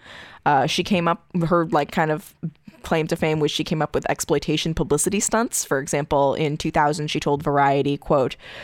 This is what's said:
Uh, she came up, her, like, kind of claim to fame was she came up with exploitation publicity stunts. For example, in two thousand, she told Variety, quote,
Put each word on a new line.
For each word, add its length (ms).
Uh, 220
she 160
came 240
up, 180
her, 200
like, 260
kind 180
of 240
claim 240
to 80
fame 240
was 140
she 100
came 180
up 140
with 160
exploitation 640
publicity 460
stunts. 440
For 140
example, 560
in 220
two 160
thousand, 400
she 80
told 240
Variety, 520
quote, 380